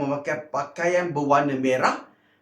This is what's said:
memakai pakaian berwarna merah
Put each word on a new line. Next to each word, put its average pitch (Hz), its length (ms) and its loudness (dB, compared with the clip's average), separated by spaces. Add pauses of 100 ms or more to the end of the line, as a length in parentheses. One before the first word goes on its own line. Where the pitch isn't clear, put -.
memakai 143 480 -4
pakaian 170 640 -2
berwarna 143 400 2
merah 131 480 0 (400)